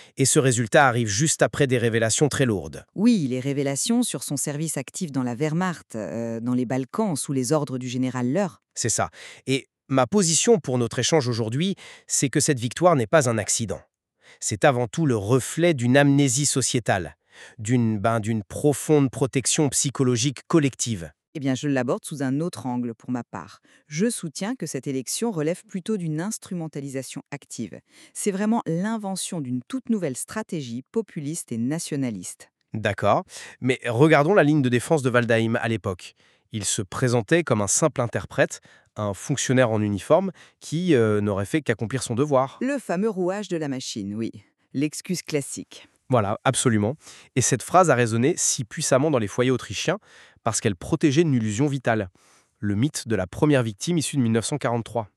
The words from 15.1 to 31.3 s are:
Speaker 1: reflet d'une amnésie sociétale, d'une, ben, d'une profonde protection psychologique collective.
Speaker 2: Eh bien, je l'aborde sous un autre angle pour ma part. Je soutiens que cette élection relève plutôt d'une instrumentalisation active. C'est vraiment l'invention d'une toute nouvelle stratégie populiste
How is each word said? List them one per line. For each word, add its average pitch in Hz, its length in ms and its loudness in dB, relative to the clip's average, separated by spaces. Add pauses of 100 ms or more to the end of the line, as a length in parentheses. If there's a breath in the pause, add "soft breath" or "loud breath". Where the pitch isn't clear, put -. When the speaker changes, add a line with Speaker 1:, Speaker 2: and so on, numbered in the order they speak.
Speaker 1:
reflet 131 580 2
d'une 123 220 4
amnésie 143 500 4
sociétale, 110 680 -2 (420 loud breath)
d'une, 113 400 2
ben, 113 220 0
d'une 107 240 -2
profonde 143 680 2
protection 139 580 0
psychologique 123 800 0
collective. 120 640 0 (220)
Speaker 2:
Eh 151 60 -8
bien, 135 140 -2
je 131 120 -6
l'aborde 139 380 -2
sous 143 180 -8
un 135 180 -2
autre 160 260 -8
angle 123 280 -6
pour - 160 -14
ma 120 140 -6
part. - 360 -14 (260 soft breath)
Je 170 240 -2
soutiens 190 440 -8
que 175 120 -10
cette 143 200 -8
élection 143 440 -4
relève 165 360 -4
plutôt 202 300 -6
d'une 160 240 -4
instrumentalisation 151 1080 -8
active. 110 500 -12 (320 soft breath)
C'est - 180 -4
vraiment 214 360 0
l'invention 190 760 -4
d'une 127 260 -4
toute - 220 -8
nouvelle 175 300 -2
stratégie 135 760 -8
populiste 170 580 -6